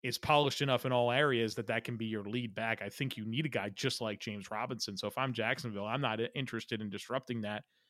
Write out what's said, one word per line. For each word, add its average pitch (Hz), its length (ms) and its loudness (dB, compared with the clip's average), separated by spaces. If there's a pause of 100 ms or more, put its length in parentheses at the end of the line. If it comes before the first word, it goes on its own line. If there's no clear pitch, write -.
is 123 160 -2
polished 147 440 6
enough 135 220 4
in 131 60 0
all 120 220 6
areas 123 420 4
that 107 140 -4
that 117 160 0
can 123 120 -4
be 113 100 -4
your 110 180 -2
lead 113 320 -4
back. 113 260 0
I 101 60 -2
think 131 280 -4
you 110 80 -6
need 123 220 0
a - 20 -2
guy 104 200 -2
just 120 320 -2
like 107 180 -2
James 104 320 -8
Robinson. 110 460 -4
So 101 100 -4
if 101 100 -4
I'm 131 160 0
Jacksonville, 110 540 -2
I'm 117 140 -2
not 110 200 0
i-, 117 140 0
interested 117 460 -4
in 107 100 -4
disrupting 113 520 -4
that, 104 200 -4 (280)